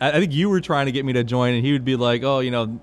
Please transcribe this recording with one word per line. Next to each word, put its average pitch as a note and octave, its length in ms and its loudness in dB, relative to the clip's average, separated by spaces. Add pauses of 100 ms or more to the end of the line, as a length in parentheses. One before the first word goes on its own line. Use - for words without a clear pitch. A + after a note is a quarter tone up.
I, C#3 80 2
I D3+ 100 2
think F3+ 140 0
you F#3 160 2
were F#3 100 2
trying C#3+ 260 0
to C3+ 60 -2
get C3+ 140 -2
me B2+ 80 -2
to B2 100 2
join, B2 300 0
and A#2 100 0
he C#3+ 80 2
would C3+ 140 0
be C3 100 0
like, A#2+ 260 0
"Oh, C3+ 180 0
you B2+ 100 -2
know, A#2 320 -4